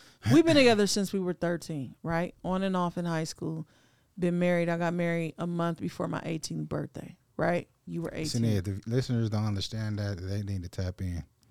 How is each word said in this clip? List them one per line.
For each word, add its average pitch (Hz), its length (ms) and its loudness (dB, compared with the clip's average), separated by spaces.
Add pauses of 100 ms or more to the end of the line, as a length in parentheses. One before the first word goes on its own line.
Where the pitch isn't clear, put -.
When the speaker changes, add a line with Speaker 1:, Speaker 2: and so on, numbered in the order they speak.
(320)
Speaker 1:
we've 320 140 8
been 320 100 6
together 226 320 8
since 196 240 0
we 196 80 0
were 180 140 -2
thirteen, 165 680 -4
right? 165 320 -2 (120)
On 185 180 0
and 190 140 0
off 175 200 0
in 175 60 -2
high 165 220 -2
school. 160 420 -8 (500)
Been 175 220 2
married. 175 300 4
I 170 80 0
got 170 160 0
married 170 440 0
a 170 80 -4
month 170 360 -2
before 175 260 -4
my 160 160 -4
eighteenth 160 460 -6
birthday, 156 480 -8 (180)
right? 170 320 0 (180)
You 170 180 -6
were - 100 -6
eighteen. 147 300 -2
Speaker 2:
See, 110 120 4
if 85 80 0
the 98 240 -4
listeners 117 420 0
don't 110 160 0
understand 107 540 -4
that, 101 220 -4
they 98 220 -4
need 95 200 -4
to 90 60 -10
tap 92 320 -4
in. 85 240 -4 (260)